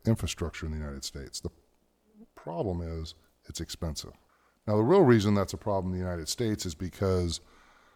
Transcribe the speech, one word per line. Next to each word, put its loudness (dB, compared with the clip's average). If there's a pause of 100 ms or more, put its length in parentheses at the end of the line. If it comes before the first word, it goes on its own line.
infrastructure -2
in -6
the -6
United -8
States. -12
The -10 (840)
problem -4
is -8 (300)
it's -10
expensive. -8 (560)
Now, 2
the 4
real 6
reason 8
that's 2
a -8
problem -2
in -4
the -4
United -4
States -2
is -6
because -2 (560)